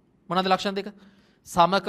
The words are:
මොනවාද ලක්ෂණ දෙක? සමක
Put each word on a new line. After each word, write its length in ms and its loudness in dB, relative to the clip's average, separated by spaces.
මොනවාද 180 0
ලක්ෂණ 280 -2
දෙක? 120 -8
සමක 420 2